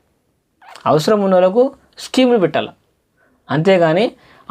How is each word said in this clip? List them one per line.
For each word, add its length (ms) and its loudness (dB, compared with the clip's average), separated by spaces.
అవసరం 360 0
ఉన్నోళ్ళకు 500 0
స్కీములు 400 0
పెట్టాలి. 320 -2
అంతేగాని 600 0